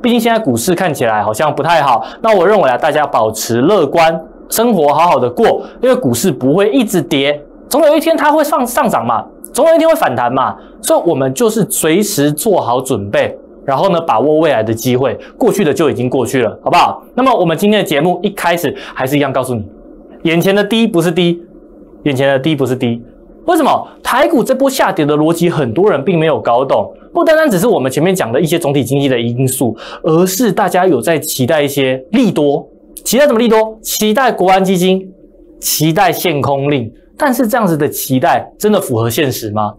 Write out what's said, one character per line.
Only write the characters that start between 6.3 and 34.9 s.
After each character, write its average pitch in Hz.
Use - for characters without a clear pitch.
不 131
会 196
一 262
直 202
跌， 143
总 294
有 311
一 -
天 320
它 294
会 302
上-， 302
上 277
涨 135
嘛， 117
总 285
有 330
一 330
天 320
会 320
反 143
弹 123
嘛， 127
所 -
以 175
我 160
们 131
就 220
是 214
随 170
时 147
做 151
好 123
准 107
备， 123
然 135
后 170
呢， 175
把 120
握 151
未 156
来 117
的 110
机 120
会， 123
过 226
去 202
的 147
就 156
已 131
经 120
过 135
去 127
了， 104
好 135
不 165
好？ 139
那 240
么 262
我 180
们 165
今 208
天 214
的 190
节 147
目 180
一 202
开 175
始 165
还 131
是 143
一 143
样 135
告 135
诉 123
你， 104
眼 165
前 190
的 208
低 226
不 170
是 170
低， 175
眼 143
前 139
的 139
低 156
不 139
是 127
低。 117
为 330
什 311
么？ 180
台 277
股 294
这 254
波 269
下 262
跌 165
的 147
逻 156
辑， 170
很 131
多 196
人 143
并 175
没 160
有 139
搞 123
懂， 113
不 339
单 311
单 311
只 190
是 202
我 196
们 131
前 147
面 185
讲 127
的 127
一 180
些 165
总 143
体 139
经 135
济 139
的 123
因 120
素， 123
而 170
是 208
大 190
家 180
有 143
在 165
期 -
待 156
一 143
些 131
利 226
多。 147
期 -
待 294
什 285
么 220
利 233
多？ 220
期 -
待 254
国 180
安 190
基 190
金， 185